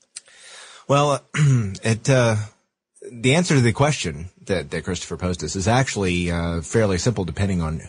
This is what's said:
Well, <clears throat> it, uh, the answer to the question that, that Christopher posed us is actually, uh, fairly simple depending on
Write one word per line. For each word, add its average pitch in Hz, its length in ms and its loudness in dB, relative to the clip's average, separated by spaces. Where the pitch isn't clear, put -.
Well, 139 400 2
<clears throat> - 80 -12
it, 113 760 2
uh, 120 280 4
the 120 240 0
answer 175 200 2
to 131 60 6
the 117 120 4
question 92 560 -2
that, 80 260 -4
that 80 120 -6
Christopher 87 340 -8
posed 90 260 -4
us 76 120 -6
is 95 120 -4
actually, 95 640 0
uh, 85 300 -4
fairly 98 360 0
simple 104 280 4
depending 92 360 -2
on 80 280 -4